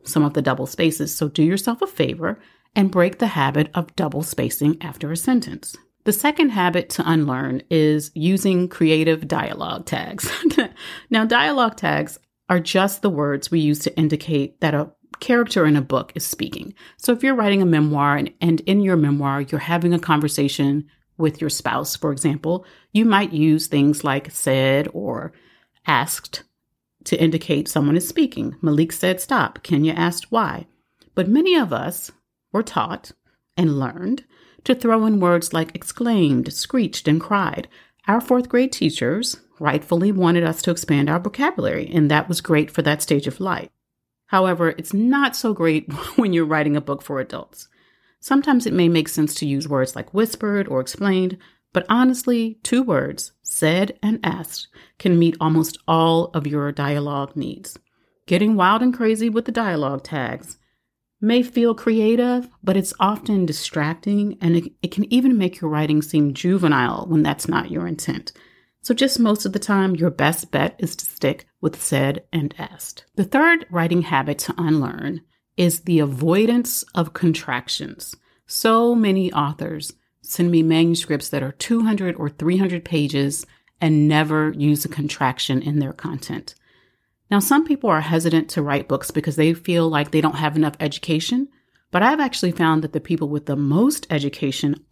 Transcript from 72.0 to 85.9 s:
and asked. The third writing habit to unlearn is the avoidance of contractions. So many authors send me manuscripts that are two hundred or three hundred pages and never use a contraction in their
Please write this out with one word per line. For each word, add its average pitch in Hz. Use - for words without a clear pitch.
and 147
asked. -
The 202
third 320
writing 170
habit 147
to -
unlearn 156
is 170
the 170
avoidance 175
of 165
contractions. -
So 233
many 190
authors 151
send -
me 165
manuscripts 160
that 139
are 135
two 226
hundred 196
or 156
three 165
hundred 180
pages 143
and 156
never 156
use 147
a -
contraction 139
in 147
their 135